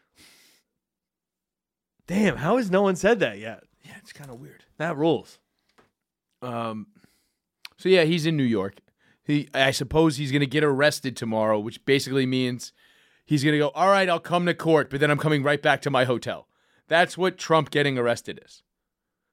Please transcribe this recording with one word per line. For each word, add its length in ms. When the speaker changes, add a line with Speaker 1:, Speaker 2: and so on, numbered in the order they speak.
Speaker 1:
Damn, 300
how 200
has 140
no 120
one 140
said 240
that 180
yet? 260
Speaker 2:
Yeah, 140
it's 140
kinda 220
weird. 300
Speaker 1:
That 180
rules. 420
Speaker 2:
Um, 460
so 120
yeah, 160
he's 220
in 100
New 80
York. 340
He, 320
I 160
suppose 460
he's 160
gonna 140
get 180
arrested 520
tomorrow, 440
which 240
basically 420
means 460
he's 200
gonna 140
go, 120
"All 200
right, 180
I'll 100
come 280
to 80
court, 360
but 100
then 100
I'm 80
coming 240
right 200
back 200
to 80
my 140
hotel." 440
That's 280
what 220
Trump 320
getting 280
arrested 460
is. 200